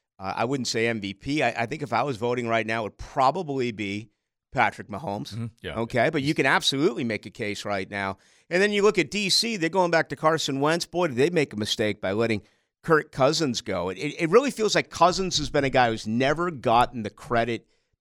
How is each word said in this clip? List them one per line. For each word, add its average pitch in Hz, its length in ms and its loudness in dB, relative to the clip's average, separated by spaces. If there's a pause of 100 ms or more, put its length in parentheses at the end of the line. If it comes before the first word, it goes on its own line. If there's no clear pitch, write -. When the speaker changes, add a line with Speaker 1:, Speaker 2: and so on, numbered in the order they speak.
(180)
Speaker 1:
uh, 95 180 -6
I 117 100 0
wouldn't 131 220 -2
say 113 200 0
M 113 120 -2
V 98 140 -6
P. 143 280 -4
I, 120 80 2
I 117 160 -4
think 151 160 -8
if 113 100 -8
I 117 100 2
was 139 140 -4
voting 120 320 -2
right 113 180 0
now, 113 140 -2
it 107 40 -4
would 101 140 -10
probably 139 760 0
be 104 360 -6 (440)
Patrick 110 360 0
Mahomes. 101 460 -8
Speaker 2:
Mm-hmm. 113 120 -8 (160)
Yeah. 82 180 -8
Speaker 1:
Okay, 117 300 2
but 156 120 -2
you 147 120 0
can 143 120 2
absolutely 156 580 2
make 107 220 -4
a 101 40 -14
case 104 340 -6
right 98 240 -4
now. 98 280 -4 (340)
And 175 120 2
then 208 100 2
you 202 100 0
look 208 160 4
at 147 140 0
D 202 160 -2
C, 220 280 0
they're 165 120 0
going 175 240 2
back 160 160 2
to 147 80 -6
Carson 156 420 0
Wentz. 160 280 0
Boy, 175 220 0
did 120 80 -4
they 147 140 4
make 160 220 0
a 107 40 -8
mistake 104 440 -2
by 98 120 -2
letting 110 300 0 (400)
Kirk 156 300 2
Cousins 143 480 2
go. 90 300 -2
It, 92 80 -8
it, 143 240 -6
it 160 80 0
really 247 220 6
feels 214 220 -2
like 220 140 0
Cousins 180 500 2
has 143 120 -4
been 143 140 2
a 135 60 2
guy 123 200 4
who's 107 160 -4
never 143 440 0
gotten 120 520 2
the 104 80 -6
credit 117 560 -2 (340)